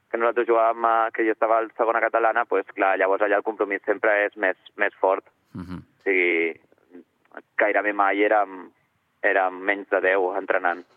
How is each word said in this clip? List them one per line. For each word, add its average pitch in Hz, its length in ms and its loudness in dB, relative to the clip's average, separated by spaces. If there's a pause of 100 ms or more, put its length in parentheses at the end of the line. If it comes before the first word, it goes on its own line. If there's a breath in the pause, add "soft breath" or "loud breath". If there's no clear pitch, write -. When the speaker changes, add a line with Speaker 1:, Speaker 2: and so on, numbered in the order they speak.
(120)
Speaker 1:
que 113 60 -2
nosaltres 117 280 0
jugàvem 113 380 2
a, 113 260 2
que 113 140 -2
jo 110 80 2
estava 110 260 2
al 113 140 -4
segona 117 280 0
catalana, 113 440 0
doncs 98 300 -4
clar, 95 220 2
llavors 95 260 0
allà 101 140 2
el 101 60 -2
compromís 101 420 -4
sempre 104 280 0 (140)
és - 100 -10
més, 98 200 -2 (160)
més 104 220 -4
fort. 95 300 0 (300)
Speaker 2:
Mhm. 87 260 -12
Speaker 1:
O - 240 -20
sigui, 87 500 0 (1000)
gairebé 104 360 2
mai 101 300 2
érem, 98 460 0 (540)
érem 95 360 2
menys 98 320 -4
de 95 100 2
deu 92 340 2
entrenant. 90 500 -4 (120)